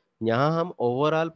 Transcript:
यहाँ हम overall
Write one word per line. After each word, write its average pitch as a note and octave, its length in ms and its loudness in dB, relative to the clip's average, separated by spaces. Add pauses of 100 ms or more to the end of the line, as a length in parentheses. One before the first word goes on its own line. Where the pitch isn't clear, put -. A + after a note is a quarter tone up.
(220)
यहाँ A#2+ 300 2
हम E3 300 -2
overall D3+ 540 0